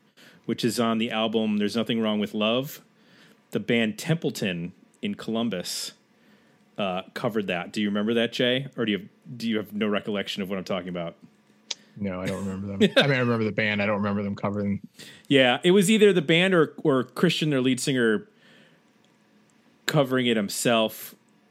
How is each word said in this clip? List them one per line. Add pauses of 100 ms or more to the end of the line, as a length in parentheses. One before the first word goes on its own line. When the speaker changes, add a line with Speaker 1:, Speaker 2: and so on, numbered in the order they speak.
(460)
Speaker 1:
which
is
on
the
album
There's
Nothing
Wrong
with
Love. (720)
The
band
Templeton (300)
in
Columbus, (880)
uh, (100)
covered
that.
Do
you
remember
that,
Jay? (100)
Or
do
you
have, (300)
do
you
have
no
recollection
of
what
I'm
talking
about? (840)
Speaker 2:
No,
I
don't
remember
them.
Speaker 1:
<laughs>
Speaker 2:
I
mean,
I
remember
the
band.
I
don't
remember
them
covering. (460)
Speaker 1:
Yeah,
it
was
either
the
band
or, (100)
or
Christian,
their
lead
singer, (1600)
covering
it
himself (380)